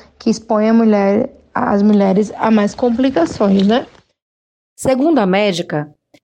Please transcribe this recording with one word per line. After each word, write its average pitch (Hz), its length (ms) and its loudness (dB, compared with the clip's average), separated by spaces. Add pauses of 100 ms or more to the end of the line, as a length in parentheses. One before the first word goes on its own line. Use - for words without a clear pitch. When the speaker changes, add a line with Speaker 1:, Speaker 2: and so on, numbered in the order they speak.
(200)
Speaker 1:
que - 100 -4
expõe 214 380 -2
a 226 60 2
mulher, 214 580 2 (220)
as 214 300 -2
mulheres 202 540 2
a - 120 -2
mais 208 240 0
complicações, 240 960 0
né? 247 180 0 (880)
Speaker 2:
Segundo 269 440 0
a 208 60 2
médica, 175 680 -2 (300)